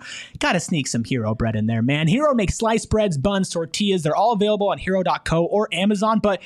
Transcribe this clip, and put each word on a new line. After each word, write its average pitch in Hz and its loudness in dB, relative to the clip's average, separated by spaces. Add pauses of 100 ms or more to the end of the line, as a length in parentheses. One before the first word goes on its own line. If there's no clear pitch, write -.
(380)
gotta 175 0
sneak 156 -2
some 117 -2
Hero 110 -2
bread 110 -2
in 107 0
there, 113 0
man. 147 2
Hero 269 2
makes 202 0
sliced 226 0
breads, 208 2
buns, 190 0
tortillas. 180 -2
They're 151 0
all 214 4
available 208 0
on 160 -2
hero 190 -2
dot 175 0
co 170 2
or 208 0
Amazon. 208 0
But 202 0